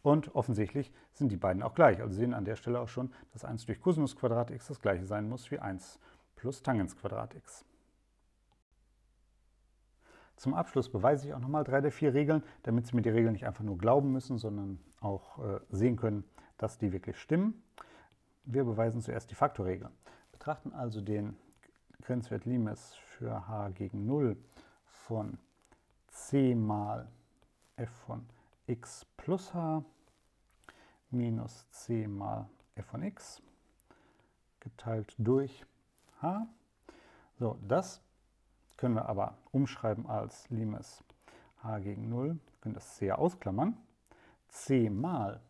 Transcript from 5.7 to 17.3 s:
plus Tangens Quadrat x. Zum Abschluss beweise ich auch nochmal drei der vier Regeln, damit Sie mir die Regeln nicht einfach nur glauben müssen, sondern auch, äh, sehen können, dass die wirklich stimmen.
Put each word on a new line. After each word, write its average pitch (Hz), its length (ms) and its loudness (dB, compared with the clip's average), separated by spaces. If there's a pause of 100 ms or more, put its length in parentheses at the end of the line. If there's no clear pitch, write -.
plus - 280 -8
Tangens 107 340 0
Quadrat 107 380 -6
x. - 280 -20 (2750)
Zum - 200 -2
Abschluss 135 360 0
beweise 135 360 4
ich 147 60 -8
auch 131 60 -8
nochmal 143 240 -2
drei 131 160 2
der 143 120 2
vier 143 220 2
Regeln, 147 300 4 (200)
damit 117 240 2
Sie 123 80 -2
mir 113 60 6
die 113 80 4
Regeln 113 240 6
nicht 104 120 -4
einfach 110 180 -4
nur 101 140 -2
glauben 131 340 6
müssen, 131 260 -2
sondern 101 420 -6 (200)
auch, - 400 -6
äh, 98 200 -4 (100)
sehen 113 260 4
können, 107 280 0 (340)
dass - 200 -4
die 101 140 0
wirklich 92 280 -6
stimmen. 196 440 0 (800)